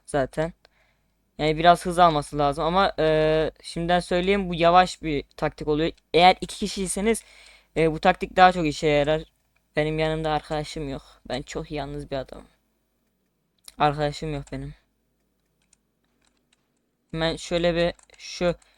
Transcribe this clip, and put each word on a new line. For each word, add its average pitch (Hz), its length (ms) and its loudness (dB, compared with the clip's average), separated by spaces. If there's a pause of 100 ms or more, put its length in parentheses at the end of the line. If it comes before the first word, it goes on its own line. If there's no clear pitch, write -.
zaten. 151 460 -2 (840)
Yani 151 200 0
biraz 175 280 6
hız 175 120 -4
alması 151 400 4
lazım 143 260 0
ama, 185 340 0
eee, 156 520 2 (120)
şimdiden 175 380 -2
söyleyeyim 185 500 -2
bu 175 40 -6
yavaş 170 480 4
bir 151 220 -4 (120)
taktik 151 320 -6
oluyor. 156 240 0 (220)
Eğer 180 260 8
iki - 180 -12
kişiyseniz, 196 680 -4 (520)
eee, 160 160 2
bu 156 80 -6
taktik 180 360 0
daha 185 160 8
çok 175 140 -2
işe 151 200 -4
yarar. 147 360 0 (540)
Benim 156 220 -2
yanımda 156 320 -2
arkadaşım 151 580 -6
yok. 139 140 -10 (260)
Ben 123 140 -6
çok - 280 -10
yalnız 147 400 -10
bir 139 60 -6
adamım. - 300 -12 (1300)
Arkadaşım 147 560 -2
yok 143 180 -8
benim. 139 220 -10 (2250)
Hemen 160 260 -4
şöyle 170 380 -2
bir 170 200 0 (240)
şu, - 360 -4 (240)